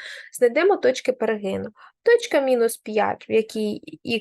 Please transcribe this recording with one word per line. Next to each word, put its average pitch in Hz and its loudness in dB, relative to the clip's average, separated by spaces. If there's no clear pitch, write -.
знайдемо 311 2
точки - 0
перегину. 208 -4
Точка 466 4
мінус 247 2
п'ять, 208 -2
в - -6
якій 220 -2